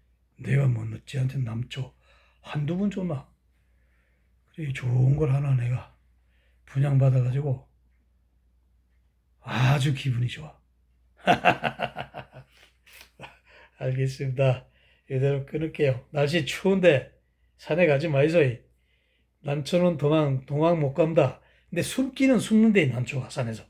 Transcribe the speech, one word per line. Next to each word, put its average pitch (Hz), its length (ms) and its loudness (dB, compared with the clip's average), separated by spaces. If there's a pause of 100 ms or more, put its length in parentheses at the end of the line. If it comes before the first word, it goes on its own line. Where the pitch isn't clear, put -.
(380)
내가 135 300 0
뭐 113 180 0
너한테 131 540 -6
남초 123 540 -8 (480)
한두 151 360 -4
번 202 140 -2
줬나? 175 380 -6 (1300)
그래, 151 180 -6
좋은 127 420 2
걸 151 180 0
하나 139 220 0
내가 120 400 -4 (680)
분양받아가지고 135 1040 0 (1700)
아주 131 520 2
기분이 123 340 -2
좋아. - 320 -14 (680)
<laughs> - 1200 -4 (1300)
알겠습니다. 131 880 -2 (420)
이대로 135 360 0
끊을게요. 151 680 -2
날씨 147 340 0
추운데 180 680 2 (460)
산에 170 300 0
가지 147 200 2
마이소이. 147 520 2 (840)
난초는 151 540 0
도망, 147 480 2
도망 160 340 2
못 139 140 0
간다. 160 480 2 (280)
근데 170 120 -4
숨기는 262 580 2
숨는데, 214 480 4
난초가 123 420 -6
산에서. 113 400 -8